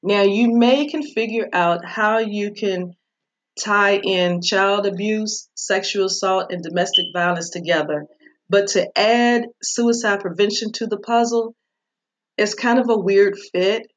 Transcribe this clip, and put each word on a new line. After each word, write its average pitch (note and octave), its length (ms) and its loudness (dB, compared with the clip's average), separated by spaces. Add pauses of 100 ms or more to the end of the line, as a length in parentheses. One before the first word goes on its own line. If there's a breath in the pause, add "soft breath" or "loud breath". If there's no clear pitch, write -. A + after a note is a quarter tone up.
Now, G3+ 200 2
you A3 280 4
may B3+ 360 4
can D4+ 160 -6
figure A3+ 500 -4
out E3+ 320 2
how A3 320 0
you G#3 340 -2
can F#3 460 -4 (600)
tie G3+ 380 2
in F3+ 460 0
child G3 440 0
abuse, G#3+ 720 -4
sexual G3 520 -2
assault, F#3+ 440 -2
and F3 100 -8
domestic F3 520 0
violence F3 360 -2
together, D#3 580 -2 (420 soft breath)
but G3+ 220 4
to - 280 0
add A#3+ 460 2 (180)
suicide A#3 560 0
prevention G#3 540 -2
to A3+ 140 -4
the G3+ 120 -4
puzzle A#3 560 0 (800)
is G#3 200 0
kind A#3+ 220 0
of A#3 120 0
a A3 100 2
weird G3 380 4 (160)
fit. G3+ 420 0